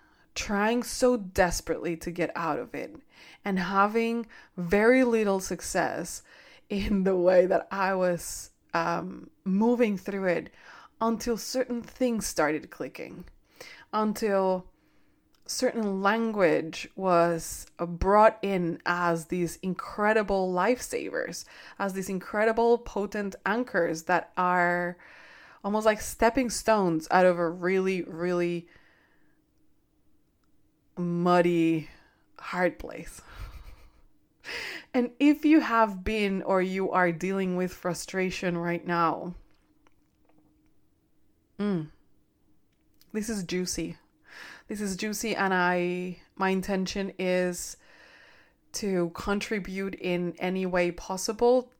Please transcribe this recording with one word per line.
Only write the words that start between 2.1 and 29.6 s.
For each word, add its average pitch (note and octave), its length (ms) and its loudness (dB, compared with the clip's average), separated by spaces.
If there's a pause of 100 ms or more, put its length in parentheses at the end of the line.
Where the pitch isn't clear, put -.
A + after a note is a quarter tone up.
get E3+ 240 -2
out E3 240 -2
of - 160 -10
it, - 220 -10 (480)
and F#3+ 140 0
having G#3+ 680 2 (300)
very G#3 480 6
little G#3+ 360 2
success - 840 -4 (480)
in G3+ 340 0
the F#3+ 120 2
way F3+ 300 6
that F#3 240 0
I G3 240 0
was, F3+ 560 -2 (220)
um, E3+ 560 -4 (160)
moving A3 540 2
through G3 280 -6
it E3+ 240 0 (500)
until A3+ 360 0
certain B3 460 -4
things A#3 440 -2
started D3+ 440 -2
clicking, - 540 -12 (680)
until G3 760 0 (800)
certain G#3 540 -2
language G3+ 960 0
was, E3+ 680 0 (120)
uh, F3 60 -6
brought G3 560 4
in F3+ 460 -2
as F3 400 0
these F3+ 300 -4
incredible G3 960 0
lifesavers, F3+ 920 -2 (340)
as G3 140 -2
these F#3+ 160 -6
incredible A3 680 2
potent G3+ 640 -6
anchors F#3 600 0
that - 340 0
are F3 580 2 (640)
almost G#3+ 240 -2
like G#3+ 140 4
stepping A#3+ 500 2
stones F#3 600 2
out F#3 160 6
of F3 120 4
a E3+ 100 0
really, F#3 540 0
really F3 640 -2 (2250)